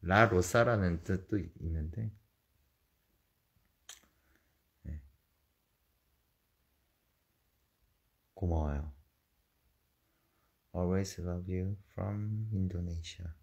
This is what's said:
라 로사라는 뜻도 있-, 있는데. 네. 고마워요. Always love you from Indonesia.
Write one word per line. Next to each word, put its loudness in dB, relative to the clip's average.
라 8
로사라는 4
뜻도 -2
있-, -8
있는데. -4
네. -8
고마워요. 0
Always 0
love -4
you -2
from -4
Indonesia. -4